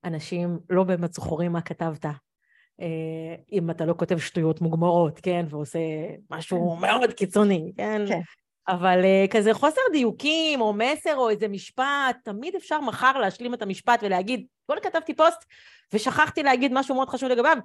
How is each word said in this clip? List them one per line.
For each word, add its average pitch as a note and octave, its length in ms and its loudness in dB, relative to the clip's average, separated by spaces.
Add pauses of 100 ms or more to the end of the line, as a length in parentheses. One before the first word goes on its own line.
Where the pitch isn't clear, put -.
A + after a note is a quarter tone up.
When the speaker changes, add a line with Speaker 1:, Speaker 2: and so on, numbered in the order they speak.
Speaker 1:
אנשים F3 560 -4 (100)
לא F#3 140 4
באמת E3+ 300 0
זוכרים E3+ 380 -4
מה E3+ 100 -2
כתבת. D#3+ 440 -6 (760)
אה, D#3+ 540 -8 (160)
אם E3+ 180 0
אתה E3 160 -4
לא G3+ 80 0
כותב F3 240 -2
שטויות D#3+ 440 -2
מוגמרות, E3+ 580 2
כן? F3 300 -2
ועושה D3 300 -8 (500)
משהו E3+ 520 -4
Speaker 2:
כן. - 60 0
Speaker 1:
מאוד B3+ 260 2
קיצוני, F#3+ 640 0
כן? G#3 300 -4
Speaker 2:
כן. F#3+ 140 -2 (460)
Speaker 1:
אבל, F3+ 360 4
אה, F#3+ 280 6
כזה A3 220 4
חוסר D4+ 280 2 (100)
דיוקים, D4+ 680 0
או G#3+ 120 0
מסר, C#4+ 420 0
או B3+ 140 0
איזה G#3+ 180 0
משפט, C4 760 -2
תמיד A#3+ 320 -8
אפשר D4+ 260 -4
מחר C4 360 2
להשלים A#3+ 360 -2
את A#3+ 80 -8
המשפט A3 420 0
ולהגיד, G3+ 420 -2 (200)
"אתמול D#4 180 -4
כתבתי E4 320 -4
פוסט, E4 300 4 (480)
ושכחתי D4+ 500 0
להגיד C4 300 4
משהו C4+ 220 0
מאוד C4 140 0
חשוב C4 200 -4
לגביו B3+ 360 4